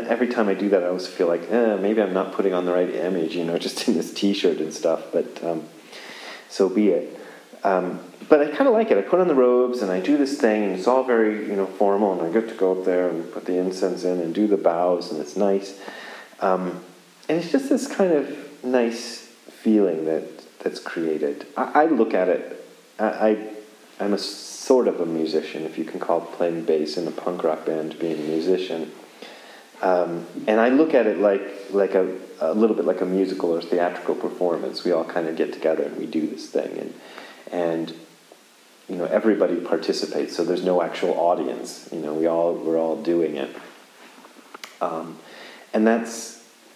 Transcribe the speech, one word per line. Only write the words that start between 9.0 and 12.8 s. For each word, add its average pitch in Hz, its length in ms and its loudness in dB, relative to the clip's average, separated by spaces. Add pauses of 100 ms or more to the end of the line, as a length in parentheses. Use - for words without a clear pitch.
put 175 180 2
on 180 80 4
the 151 60 4
robes 123 480 4
and 92 80 -2
I 92 100 0
do 143 160 2
this 135 220 0
thing, 107 260 4
and 95 100 0
it's 92 120 -2
all 127 180 4
very, 107 420 2
you 101 100 -4
know, 95 100 0
formal, 98 460 2
and 87 100 -2
I 82 80 -2
get 113 200 0
to - 40 -10
go 92 180 2
up 92 120 -2